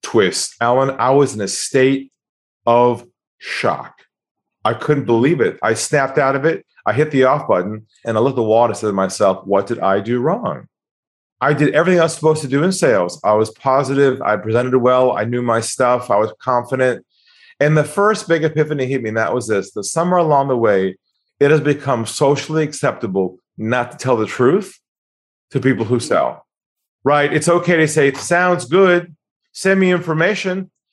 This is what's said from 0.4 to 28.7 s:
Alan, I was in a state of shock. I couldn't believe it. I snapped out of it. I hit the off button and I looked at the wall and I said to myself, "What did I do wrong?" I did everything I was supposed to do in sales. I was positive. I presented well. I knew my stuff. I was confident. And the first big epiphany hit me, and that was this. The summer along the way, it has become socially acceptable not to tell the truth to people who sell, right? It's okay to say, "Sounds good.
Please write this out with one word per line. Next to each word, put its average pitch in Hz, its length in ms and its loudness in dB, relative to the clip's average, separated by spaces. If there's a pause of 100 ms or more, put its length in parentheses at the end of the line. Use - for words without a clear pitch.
Alan, 131 380 0
I 123 120 0
was 139 240 2
in 107 80 -6
a 95 60 -6
state 135 640 -2 (540)
of 120 400 2 (300)
shock. - 720 -8 (580)
I 110 100 0
couldn't 139 300 -2
believe 123 380 2
it. 90 200 -2
I 113 120 0
snapped 135 420 -2
out 139 180 2
of 135 120 -4
it. 165 180 -2 (220)
I 107 80 0
hit 151 160 0
the 131 140 2
off 147 220 2
button 104 400 -2 (180)
and 113 120 -2
I 107 40 2
looked 127 140 0
at - 20 -4
the 123 60 0
wall 110 220 4
and 113 80 0
I 98 40 -6
said 107 120 -6
to 104 40 -2
myself, 95 540 -2
"What 98 200 0
did 117 140 -6
I 98 200 0
do 117 200 -4
wrong?" 143 460 -6 (760)
I 139 120 2
did 143 200 0
everything 170 260 2
I 165 40 4
was 160 100 -2
supposed 156 280 0
to 143 60 -10
do 139 140 0
in 190 100 0
sales. 107 520 0
I 107 100 2
was 110 160 2
positive. 135 720 0
I 107 140 0
presented 120 420 -2
well. 127 380 2
I 107 80 -4
knew 120 180 -4
my 117 180 0
stuff. 123 500 -2
I 101 60 2
was 110 240 0
confident. 127 680 -2 (540)
And 151 160 2
the 147 80 2
first 202 440 -2
big 160 160 2
epiphany 151 420 -2
hit 131 160 -4
me, 110 60 -4
and 110 100 -4
that 110 160 -2
was 120 140 -4
this. 101 240 -2
The 104 120 -10
summer 175 340 -2
along 147 300 2
the 131 80 0
way, 98 400 2 (420)
it 143 120 4
has 156 100 4
become 135 460 -2
socially 147 560 0
acceptable 101 760 -4 (180)
not 120 360 -4
to - 60 -20
tell 127 180 0
the 110 100 -2
truth 151 520 0 (720)
to 135 100 -4
people 117 260 0
who 120 140 0
sell, 69 460 -2 (580)
right? 147 280 2
It's 151 160 0
okay 175 280 2
to 156 120 2
say, 143 260 2
"Sounds 175 520 0
good. 175 480 2 (380)